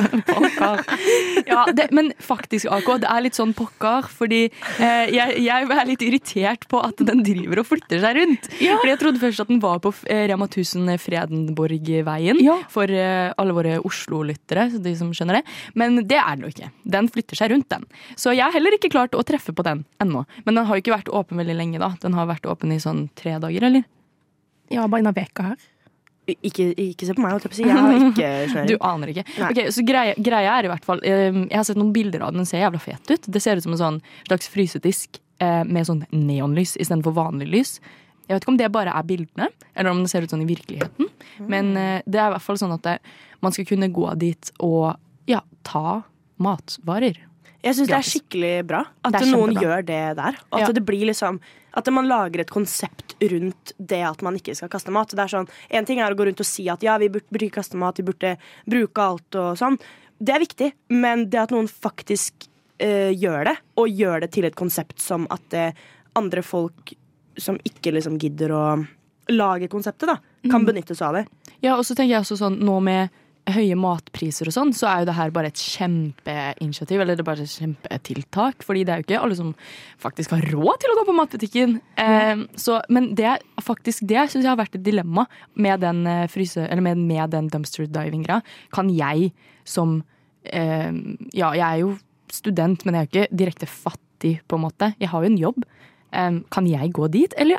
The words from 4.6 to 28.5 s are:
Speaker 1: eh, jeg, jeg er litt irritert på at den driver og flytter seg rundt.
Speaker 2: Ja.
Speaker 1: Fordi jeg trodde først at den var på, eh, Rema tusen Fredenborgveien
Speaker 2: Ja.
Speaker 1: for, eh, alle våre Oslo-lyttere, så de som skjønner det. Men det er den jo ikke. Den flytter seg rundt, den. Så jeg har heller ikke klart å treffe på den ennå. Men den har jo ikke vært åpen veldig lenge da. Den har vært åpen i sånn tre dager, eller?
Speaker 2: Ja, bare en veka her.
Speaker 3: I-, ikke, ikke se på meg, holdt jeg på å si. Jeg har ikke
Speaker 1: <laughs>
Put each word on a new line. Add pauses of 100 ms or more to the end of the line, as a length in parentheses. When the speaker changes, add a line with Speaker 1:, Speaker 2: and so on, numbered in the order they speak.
Speaker 1:
eh,
jeg,
jeg
er
litt
irritert
på
at
den
driver
og
flytter
seg
rundt. (160)
Speaker 2:
Ja.
Speaker 1:
Fordi
jeg
trodde
først
at
den
var
på, (160)
eh,
Rema
tusen (640)
Fredenborgveien
Speaker 2:
Ja. (140)
Speaker 1:
for,
eh,
alle
våre
Oslo-lyttere,
så
de
som
skjønner
det. (320)
Men
det
er
den
jo
ikke. (140)
Den
flytter
seg
rundt,
den. (320)
Så
jeg
har
heller
ikke
klart
å
treffe
på
den (140)
ennå. (200)
Men
den
har
jo
ikke
vært
åpen
veldig
lenge
da.
Den
har
vært
åpen
i
sånn
tre
dager,
eller? (840)
Speaker 2:
Ja,
bare
en
veka
her. (720)
Speaker 3:
I-,
ikke,
ikke
se
på
meg,
holdt
jeg
på
å
si.
Jeg
har (160)
ikke
Speaker 1:
<laughs>